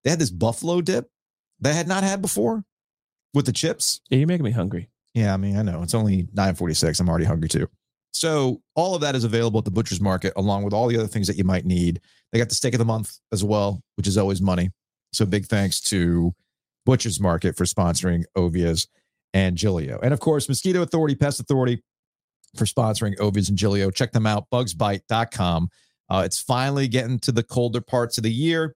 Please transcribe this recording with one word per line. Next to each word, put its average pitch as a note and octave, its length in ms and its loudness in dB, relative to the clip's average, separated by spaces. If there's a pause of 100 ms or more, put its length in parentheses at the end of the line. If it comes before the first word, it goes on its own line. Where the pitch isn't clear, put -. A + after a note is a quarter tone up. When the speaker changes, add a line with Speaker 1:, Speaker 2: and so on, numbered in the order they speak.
Speaker 1:
They C3+ 60 2
had E3+ 80 0
this B2+ 120 0
buffalo A2+ 500 -2
dip F#3 280 -2 (520)
they C#3 140 0
had E3+ 140 -2
not F#3+ 160 0
had G3 180 0
before G#3+ 420 -2 (720)
with C#3+ 120 2
the C3 60 0
chips. - 560 -2
Speaker 2:
Yeah, C3 100 2
you're D3 100 4
making F3 160 0
me G#2 60 0
hungry. G2 380 -2 (260)
Speaker 1:
Yeah, G#2 200 2
I - 20 0
mean, G2 200 0
I A2 60 0
know. F2 200 -2
It's F2 120 -4
only G2 380 2
nine F#2+ 220 0
forty-six. E2 460 0
I'm F2 80 2
already D#2+ 180 2
hungry E2 220 0
too. - 200 -2 (440)
So D3 480 0 (140)
all F3+ 200 0
of E3 80 -2
that C#3 120 0
is A#2+ 100 0
available A2+ 340 0
at G#2 60 0
the G2 60 -4
Butcher's F#2 300 -2
Market, F#2+ 360 0
along G2+ 280 0
with G2+ 80 -2
all A#2+ 160 2
the A#2 80 2
other A2 100 0
things G#2 220 -2
that - 80 -2
you G2 80 2
might F#2 200 2
need. F2 360 2 (320)
They A2 60 2
got A#2 100 2
the - 60 -4
steak B2 200 0
of B2 40 0
the A2+ 60 4
month A2 320 -2 (160)
as G2+ 120 0
well, G2+ 380 0 (140)
which G2 120 -4
is G2 100 2
always F#2+ 240 0
money. F2+ 280 2 (420)
So G#2+ 140 0
big G2+ 200 -2
thanks G2 360 0
to F2 520 2 (520)
Butcher's A#2+ 340 2
Market F2 360 0
for F2+ 80 0
sponsoring E2+ 600 0 (120)
Ovias E2+ 520 0 (460)
and F#2 220 2
Giglio. E2+ 460 -2
And B2 120 2
of A2+ 60 -2
course, D3+ 280 0
Mosquito F3+ 340 0
Authority, D#3 320 2
Pest C#3+ 260 0
Authority B2+ 420 0 (720)
for - 80 0
sponsoring G#2+ 540 0
Ovias G2+ 300 2
and G2 100 0
Giglio. G2 320 2
Check A#2 220 -2
them A2 140 2
out, G#2 260 0
bugsbite G2+ 560 -2
dot A#2 220 0
com. F2 380 0 (400)
Uh, F#2 160 2
it's - 160 -4
finally C3+ 480 0
getting A#2+ 320 -2
to - 120 0
the A#2 100 2
colder A#2+ 380 -2
parts A#2+ 360 -2
of A2 80 -4
the A2+ 80 0
year. D#3+ 440 0